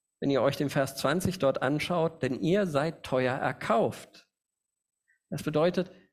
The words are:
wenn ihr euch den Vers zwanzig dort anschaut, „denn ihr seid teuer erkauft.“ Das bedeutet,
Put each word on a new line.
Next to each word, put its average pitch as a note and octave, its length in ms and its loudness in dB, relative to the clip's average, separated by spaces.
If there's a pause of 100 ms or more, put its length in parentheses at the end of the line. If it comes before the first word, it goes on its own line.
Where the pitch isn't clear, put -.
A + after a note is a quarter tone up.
(200)
wenn C#3 100 0
ihr C3 120 2
euch C#3 140 2
den C#3+ 140 -2
Vers C3+ 260 -2
zwanzig F3 420 0
dort C3+ 240 0
anschaut, D#3+ 600 0
„denn B2+ 180 -2
ihr F#3+ 260 2
seid D#3+ 380 -2
teuer B2+ 300 0
erkauft.“ - 920 -2 (1000)
Das D3+ 140 -6
bedeutet, E3+ 460 0 (220)